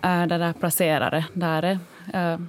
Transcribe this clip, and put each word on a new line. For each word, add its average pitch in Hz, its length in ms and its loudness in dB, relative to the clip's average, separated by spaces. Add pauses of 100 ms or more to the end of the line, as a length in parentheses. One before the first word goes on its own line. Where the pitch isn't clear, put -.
eh, 175 240 2
det 170 100 0
där 170 160 0
placerare 160 800 2
där, 175 460 0 (340)
eh, 170 240 0 (120)